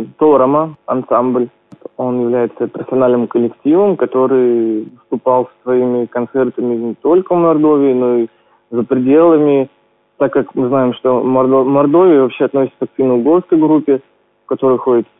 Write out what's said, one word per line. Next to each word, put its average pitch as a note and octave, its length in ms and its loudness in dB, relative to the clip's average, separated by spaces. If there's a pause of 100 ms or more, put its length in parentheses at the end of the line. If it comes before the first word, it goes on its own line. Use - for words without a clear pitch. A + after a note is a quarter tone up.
(180)
Торома D3 680 2
ансамбль. B2 640 -2 (480)
Он B2 260 -4
является A#2+ 440 -2
профессиональным B2 600 -2
коллективом, D#3 680 -2
который B2 880 -2
выступал B2+ 600 -4
со - 160 -20
своими B2 440 -2
концертами B2 680 -4
не A#2 200 -6
только F3+ 400 0
в F3 40 0
Мордовии, D3+ 560 2
но B2 240 0
и A#2 80 -2 (440)
за A#2+ 120 -4
пределами, C#3+ 880 2 (460)
так C#3 160 -2
как - 220 -4
мы C3 140 -2
знаем, B2+ 260 0
что B2+ 280 -2
Мордо-, C3 420 2
Мордовия C#3+ 580 4
вообще C3 240 -2
относится C3 400 -4
к - 100 -20
финно-угорской C3+ 640 0
группе, D3+ 420 2 (440)
в - 40 -20
которой C3 300 0
ходит A#2+ 280 0 (140)